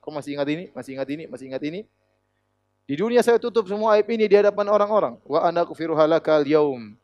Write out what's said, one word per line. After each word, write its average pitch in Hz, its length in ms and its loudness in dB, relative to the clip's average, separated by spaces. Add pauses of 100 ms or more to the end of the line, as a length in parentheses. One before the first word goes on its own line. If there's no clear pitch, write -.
Kau - 80 -14
masih 143 320 -8
ingat 139 80 -2
ini? 160 240 -4
Masih 131 240 -12
ingat 131 160 -6
ini? 156 160 -10
Masih 131 240 -14
ingat 131 160 -8
ini? 170 120 -10 (1080)
Di 139 80 -6
dunia 233 240 2
saya 233 160 4
tutup 220 320 -2
semua 214 320 2
aib 208 80 0
ini 220 240 0
di 202 80 6
hadapan 202 320 2
orang-orang. 202 560 0
"Wa 156 160 0
ana 170 240 0
aghfiruha 156 400 0
lakal 156 400 2
yaum." 135 560 0